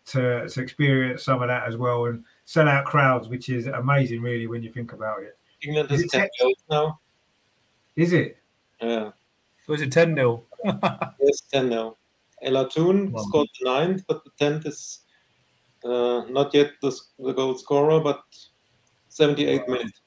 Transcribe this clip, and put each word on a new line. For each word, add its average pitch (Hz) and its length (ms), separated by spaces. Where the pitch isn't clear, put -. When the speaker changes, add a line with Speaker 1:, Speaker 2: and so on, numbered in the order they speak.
Speaker 1:
to, 123 440
to 123 120
experience 131 640
some 127 200
of 123 60
that 117 180
as 113 100
well 120 280
and 117 180
sell 151 240
out 139 160
crowds, 131 420
which 127 220
is 123 180
amazing, 123 540
really, 117 260
when 117 160
you 110 80
think 117 220
about 107 280
it. 104 160
Speaker 2:
England 147 300
Speaker 1:
Is 143 80
Speaker 2:
is 175 60
Speaker 1:
it - 60
Speaker 2:
ten 131 100
Speaker 1:
ten? - 80
Speaker 2:
goals 127 160
now. 156 280
Speaker 1:
Is 170 160
it? - 240
Speaker 2:
Yeah. 113 300
Speaker 3:
Was 151 140
it 131 100
ten 165 240
nil? 123 300
<laughs> 196 220
Speaker 2:
Yes, 143 220
ten 131 180
nil. 113 280
Ella 131 260
Toon 190 420
Speaker 3:
Wow. 113 120
Speaker 2:
scored 156 240
the 127 60
ninth, 170 420
but 160 160
the - 140
tenth 156 300
is, - 320
uh, 120 460
not 139 240
yet 143 280
the 143 80
s-, - 200
the 131 140
goal 131 240
scorer, 151 420
but 139 220
seventy-eighth 143 580
Speaker 1:
Wow. 127 100
Speaker 2:
minute. 113 140